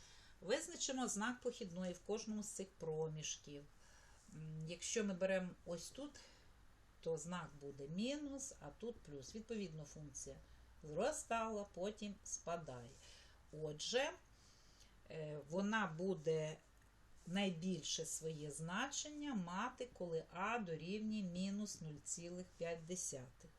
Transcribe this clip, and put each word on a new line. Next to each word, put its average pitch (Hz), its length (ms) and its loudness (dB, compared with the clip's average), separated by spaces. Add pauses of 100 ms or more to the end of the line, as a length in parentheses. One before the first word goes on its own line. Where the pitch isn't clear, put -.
(420)
Визначимо 262 680 2
знак 226 320 2
похідної 185 520 0
в 175 80 -6
кожному 214 420 0
з 202 60 -4
цих - 220 -4
проміжків. 156 960 -2 (680)
М, 156 340 -4
якщо 208 360 4
ми 196 100 4
беремо 185 360 6 (140)
ось 170 260 -2
тут, 285 300 -8 (800)
то 165 160 4
знак 165 340 -2 (100)
буде 139 280 -6
мінус, 269 720 2
а 147 100 -8
тут 233 300 -4
плюс. 143 340 -8
Відповідно, 202 500 -2
функція 143 520 -8 (460)
зростала, 220 840 4
потім 202 580 -2
спадає. 139 680 -2 (640)
Отже, 156 600 2 (1000)
е, 151 300 -4 (100)
вона 202 360 4
буде 160 720 2 (680)
найбільше 175 800 2
своє 151 440 -2
значення 277 840 0
мати, 202 580 0
коли 165 380 0
а 214 280 2
дорівнює 208 640 0
мінус 196 580 0
нуль 151 240 -4
цілих 180 420 -4
п'ять 165 400 -2
десятих. 156 720 -4